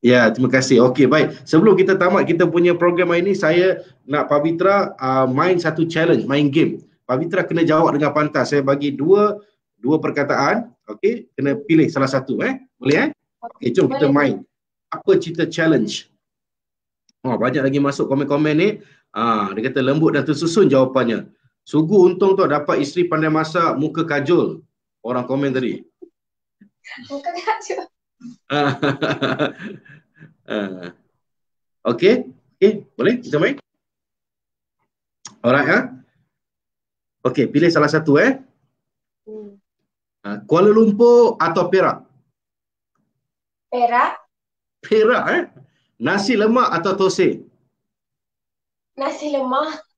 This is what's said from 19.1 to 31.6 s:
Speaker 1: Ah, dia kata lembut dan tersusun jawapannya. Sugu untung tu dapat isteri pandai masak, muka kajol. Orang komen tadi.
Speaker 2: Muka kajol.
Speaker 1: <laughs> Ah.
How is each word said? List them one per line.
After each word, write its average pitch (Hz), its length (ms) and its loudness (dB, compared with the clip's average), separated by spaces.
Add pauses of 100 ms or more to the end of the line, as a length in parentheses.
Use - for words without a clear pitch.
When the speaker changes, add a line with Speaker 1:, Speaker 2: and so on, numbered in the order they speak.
Speaker 1:
Ah, 107 420 -2
dia 110 120 -6
kata 131 160 -2
lembut 147 320 2
dan 143 100 0
tersusun 165 440 0
jawapannya. 131 640 0 (340)
Sugu 160 400 2
untung 185 320 4
tu 190 100 2
dapat 147 340 -2
isteri 143 260 -2
pandai 156 240 -2
masak, 160 480 -2
muka 151 260 -4
kajol. 139 580 0 (400)
Orang 123 240 -6
komen 135 280 -4
tadi. 123 320 -6 (1200)
Speaker 2:
Muka 285 240 -10
kajol. 403 560 -8 (640)
Speaker 1:
<laughs> 139 1300 -4 (680)
Ah. 95 400 -10 (960)